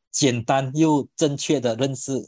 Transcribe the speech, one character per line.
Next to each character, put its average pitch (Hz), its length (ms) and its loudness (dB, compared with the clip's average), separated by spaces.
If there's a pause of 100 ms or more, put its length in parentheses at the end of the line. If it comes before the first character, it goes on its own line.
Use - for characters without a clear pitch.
(140)
简 123 320 2
单 135 280 0
又 151 320 2 (120)
正 143 180 0
确 135 240 0
的 120 160 -2
认 135 180 -2
识 135 200 -8 (140)